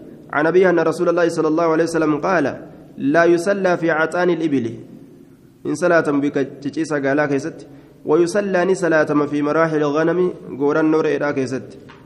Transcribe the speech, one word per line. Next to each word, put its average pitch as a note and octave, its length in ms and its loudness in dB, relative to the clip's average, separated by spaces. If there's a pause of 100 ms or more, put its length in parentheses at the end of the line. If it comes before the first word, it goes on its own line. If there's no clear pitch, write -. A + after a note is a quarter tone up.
(340)
عن D3+ 140 0
أبي F3+ 220 4
أن E3 100 2
رسول E3 300 0
الله E3+ 200 2
صلى D#3+ 180 0
الله E3 240 2
عليه D#3+ 120 2
وسلم D#3+ 340 0
قال: E3 280 0 (520)
"لا D3+ 260 2
يصلى F3 540 2
في E3 140 0
عطان F3 380 0
الإبل"، D#3 360 -2 (1000)
إن D3 100 -4
صلاة E3 320 2 (160)
بك C#3+ 120 -2 (260)
تشيسا D#3 340 -4 (100)
قالا D3 200 2
كيست، C#3+ 420 -4 (380)
"ويصلى، F3 600 2
ني F#3+ 100 2
صلاة D#3+ 360 2 (200)
في D3 100 -2
مراحل D#3 460 0
الغنم"، E3 320 0 (400)
غورا D3 200 2
النور D#3 260 2
إيرا D3 260 -2
كيست. B2+ 380 -4 (360)